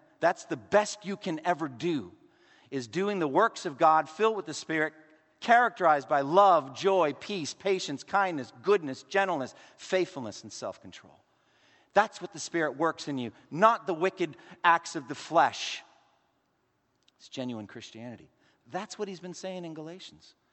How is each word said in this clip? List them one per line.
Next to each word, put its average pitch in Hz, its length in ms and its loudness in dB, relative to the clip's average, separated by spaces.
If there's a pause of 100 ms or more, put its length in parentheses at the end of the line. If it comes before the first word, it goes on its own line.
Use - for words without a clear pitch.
(200)
That's 175 260 0
the 160 120 -6
best 202 460 0
you 185 140 -6
can 160 280 -6
ever 156 220 -2
do, 127 440 -4 (580)
is 131 180 -8
doing 190 300 -2
the 160 100 0
works 190 380 0
of 143 140 -8
God, 156 280 6
filled 220 280 0
with 180 100 -8
the 156 80 -12
Spirit, 156 400 -4 (460)
characterized 185 680 4
by 143 140 2
love, 156 540 6
joy, 165 380 2
peace, 170 420 -8
patience, 180 480 -4
kindness, 180 580 -2
goodness, 156 420 0
gentleness, 180 520 0 (220)
faithfulness, 143 680 -4
and 110 100 -18
self-control. 92 640 -14 (760)
That's 214 260 2
what 175 140 -14
the 156 60 -12
Spirit 151 360 -2
works 156 320 -2
in 139 120 -4
you, 117 120 -6 (200)
not 190 340 4
the 180 80 -2
wicked 165 420 -4 (280)
acts 170 320 2
of 139 120 -8
the 143 60 -8
flesh. - 680 0 (1400)
It's - 100 -20
genuine 120 380 -10
Christianity. 113 640 -18 (420)
That's 190 260 -10
what 214 100 -8
he's 185 120 -12
been 175 160 -14
saying 185 280 -10
in 160 120 -12
Galatians. 165 580 -18 (200)